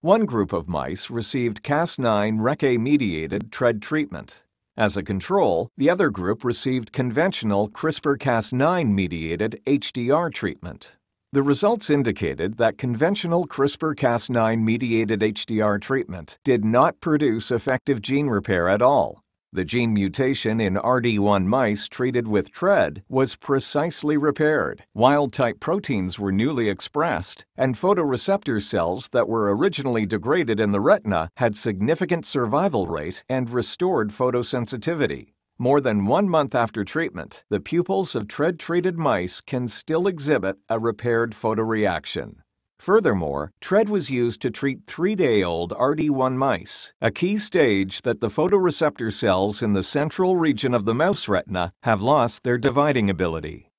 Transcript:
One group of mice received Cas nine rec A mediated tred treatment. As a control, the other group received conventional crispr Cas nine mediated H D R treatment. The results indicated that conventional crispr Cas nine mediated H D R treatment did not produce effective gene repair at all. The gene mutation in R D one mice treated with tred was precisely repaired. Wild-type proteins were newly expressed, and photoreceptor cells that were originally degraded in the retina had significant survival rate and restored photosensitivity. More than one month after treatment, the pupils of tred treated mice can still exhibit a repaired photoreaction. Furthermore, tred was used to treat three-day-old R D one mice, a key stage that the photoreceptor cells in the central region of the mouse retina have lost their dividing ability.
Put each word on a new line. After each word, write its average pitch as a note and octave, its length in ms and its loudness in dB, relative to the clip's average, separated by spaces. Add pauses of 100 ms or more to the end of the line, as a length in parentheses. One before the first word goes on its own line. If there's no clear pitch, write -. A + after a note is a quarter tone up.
One G#3+ 240 4
group A2 280 0
of E2 160 -4
mice D#2+ 420 -6
received A#2 540 -4
Cas D#3 340 0
nine A2 400 2
rec B2+ 240 0
A B2+ 160 4
mediated A2 720 0
tred A#2 300 0
treatment. - 600 -6 (340)
As G#2+ 200 0
a G2 60 -4
control, G#2 760 0
the C#3+ 140 2
other F3+ 200 2
group G2 340 -4
received B2 480 -2
conventional A#2 760 0
crispr D3+ 500 -2
Cas A#2 340 0
nine C#3 420 2
mediated F2 720 -2
H C#3 260 0
D B2 200 -2
R E3 180 0
treatment. - 680 -10 (380)
The C#3 80 4
results G3+ 460 2
indicated G2 680 0
that A2+ 180 2
conventional E3+ 720 0
crispr D3 500 -2
Cas A#2+ 320 0
nine A2+ 360 2
mediated A2+ 580 0
H G#2+ 240 -2
D A2 140 -2
R G#2 180 2
treatment F#2+ 640 -6
did A#2+ 200 2
not B2 360 4
produce C#3+ 520 2
effective B2+ 500 0
gene C#3+ 240 0
repair F#2+ 420 2
at G#2 140 4
all. B2+ 400 4 (320)
The F#2 100 -2
gene A2+ 300 0
mutation A2+ 680 0
in G2 160 0
R B2 240 2
D A2+ 180 0
one G2+ 300 2
mice G#2+ 400 0
treated B2 400 -2
with G#2 240 0
tred A2 560 0
was C3 280 0
precisely D3 840 -2
repaired. C#3+ 680 0 (100)
Wild-type B2+ 680 2
proteins A#2 580 -2
were G2+ 140 0
newly A#2 360 2
expressed, G2+ 760 -4 (120)
and B2+ 180 0
photoreceptor D#3+ 880 0
cells F#2 480 -2
that A#2 180 2
were G#2+ 260 2
originally C3 500 0
degraded A2 540 0
in G#2 140 2
the G2+ 80 2
retina G#2 560 2
had A2+ 200 0
significant C#3 720 -2
survival B2+ 600 0
rate D#2+ 420 -8
and B2+ 220 -2
restored B2 600 -2
photosensitivity. B2 1200 -2 (260)
More C3+ 240 4
than G#2 240 2
one F3+ 240 2
month D#3 240 0
after A#2 280 0
treatment, G2+ 680 -6
the G#2 100 0
pupils F3 560 -2
of G#2+ 100 -4
tred D#3+ 320 -2
treated F3 380 -2
mice A2 460 -2
can B2 260 -4
still D#3+ 380 -2
exhibit C#3 500 0 (140)
a A2+ 80 0
repaired A#2 540 0
photoreaction. G#2 1040 -2 (440)
Furthermore, F#2 800 0
tred G#3 280 2
was F3+ 220 -2
used A#2+ 320 0
to B2 80 0
treat C3+ 380 -4
three-day-old G#2+ 840 0
R C#3 200 2
D D3+ 160 0
one C3 260 2
mice, - 640 -2
a A2 120 0
key G3 260 0
stage A2 640 2
that A#2 180 -2
the A#2 60 -2
photoreceptor D3+ 840 0
cells G2+ 500 0
in G#2 100 0
the G2 120 2
central F3+ 500 0
region C3+ 400 0
of A2 100 2
the A2+ 100 2
mouse E3 340 0
retina F2+ 420 -2 (140)
have G#2+ 180 2
lost B2 400 2
their B2 160 0
dividing C3 500 2
ability. D#2+ 600 -4 (100)